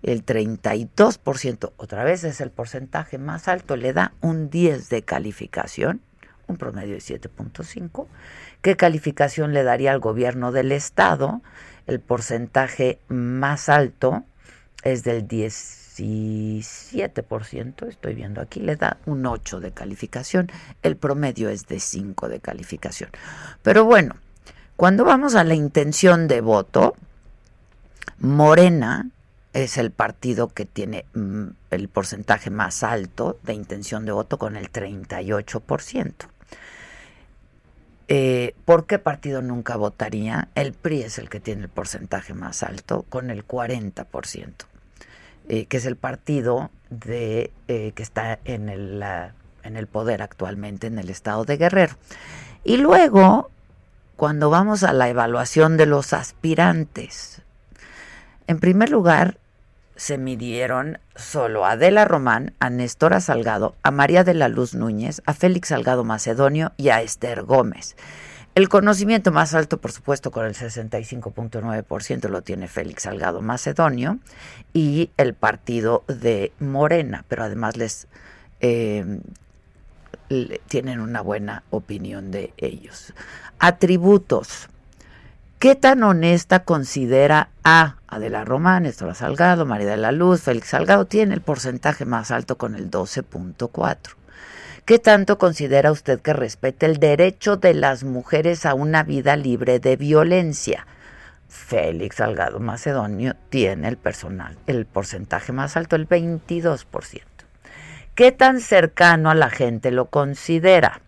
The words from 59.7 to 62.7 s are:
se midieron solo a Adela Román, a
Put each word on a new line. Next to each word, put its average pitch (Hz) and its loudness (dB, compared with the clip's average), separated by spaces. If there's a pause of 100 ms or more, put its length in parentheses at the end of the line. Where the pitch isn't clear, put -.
se 143 -8
midieron 127 -4 (180)
solo 110 -2
a 95 4
Adela 185 6
Román, 135 0
a 127 0